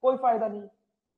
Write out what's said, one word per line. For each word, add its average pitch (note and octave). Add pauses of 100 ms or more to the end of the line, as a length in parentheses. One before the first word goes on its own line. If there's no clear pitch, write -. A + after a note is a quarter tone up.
कोई C4
फायदा A3+
नहीं। G#3 (560)